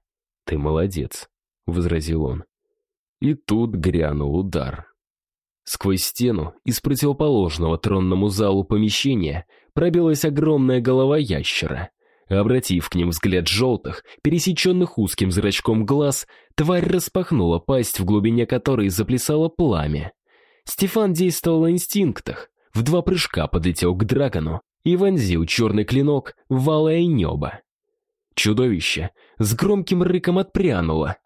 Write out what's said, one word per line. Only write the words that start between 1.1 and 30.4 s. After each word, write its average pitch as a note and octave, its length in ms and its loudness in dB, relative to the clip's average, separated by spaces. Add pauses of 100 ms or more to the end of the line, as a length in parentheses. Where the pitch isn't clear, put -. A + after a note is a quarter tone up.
возразил E2 580 -2
он. C#2+ 220 -6 (720)
И D3+ 140 0
тут A2+ 380 -2
грянул D2+ 640 0
удар. E2 560 -6 (720)
Сквозь F#2+ 400 -2
стену G#2+ 500 -2 (120)
из A#2 160 -2
противоположного A#2 960 0
тронному F#2+ 500 2
залу G2 360 2
помещения G#2 800 0 (280)
пробилась E3 520 2
огромная C#3+ 560 2
голова C3 360 2
ящера. E2+ 720 -4 (380)
Обратив G2+ 640 0
к - 60 -4
ним F2 140 2
взгляд F2 380 -2
желтых, G#2+ 560 -2 (200)
пересеченных F3 720 0
узким F#2+ 340 0
зрачком G#2 540 0
глаз, C#3 420 0 (280)
тварь F3 320 0
распахнула C#3+ 720 0
пасть, B2+ 400 -2
в F#2+ 60 -2
глубине A2 400 2
которой B2 440 0
заплясало B2+ 600 0
пламя. D#2+ 640 -2 (520)
Стефан G3 480 0
действовал E3 500 2
на E3 80 2
инстинктах, - 800 -2 (240)
в A2 80 0
два D#3 200 2
прыжка E3 460 -2
подлетел F2 480 0
к G2+ 100 0
дракону G2+ 560 -2 (220)
и E3+ 120 2
вонзил C3 500 2
черный G#2 400 0
клинок C#3 500 0 (140)
в C3+ 200 0
алое D#3+ 360 2
небо. F#2+ 540 -2 (760)
Чудовище G#2 760 0 (260)
с G#2+ 160 0
громким F#3+ 480 0
рыком F3+ 380 0
отпрянуло, F2 880 0